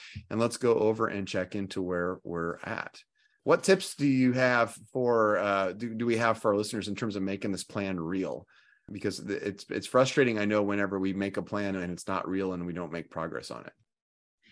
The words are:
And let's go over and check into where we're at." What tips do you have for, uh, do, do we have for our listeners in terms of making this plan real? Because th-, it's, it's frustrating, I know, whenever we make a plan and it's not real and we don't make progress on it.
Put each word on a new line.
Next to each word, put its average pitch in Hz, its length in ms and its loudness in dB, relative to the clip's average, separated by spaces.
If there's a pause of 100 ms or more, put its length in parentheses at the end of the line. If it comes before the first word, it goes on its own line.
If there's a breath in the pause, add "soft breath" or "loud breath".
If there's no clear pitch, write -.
(280 loud breath)
And 107 100 -4
let's 117 200 0
go 117 160 6
over 110 320 2
and 98 200 -2
check 92 280 -4
into 98 260 -4
where 90 420 -2
we're 85 420 -4
at." - 360 -8 (440)
What 156 180 4
tips 190 320 4
do 143 120 0
you 131 260 4
have 123 440 4 (160)
for, 113 460 4
uh, 98 340 2
do, 113 220 -6
do 113 100 -2
we 117 140 2
have 113 180 4
for 110 140 2
our 101 60 4
listeners 104 320 -2
in 101 80 -4
terms 107 200 -4
of 98 60 -2
making 98 300 -2
this 87 120 -6
plan 98 340 -4
real? 82 480 -4 (460 soft breath)
Because 101 260 -4
th-, 98 240 -6
it's, 98 260 -8
it's - 200 -6
frustrating, 127 500 4
I 104 60 0
know, 104 180 2
whenever 101 380 0
we 95 120 0
make 98 260 -2
a 92 40 -4
plan 101 320 -4
and 90 180 -4
it's 85 140 -10
not 95 220 -2
real 95 240 -2
and 87 140 -6
we 87 60 -6
don't 85 200 -8
make 82 180 -8
progress 80 400 -6
on 57 160 -12
it. - 60 -18 (800 soft breath)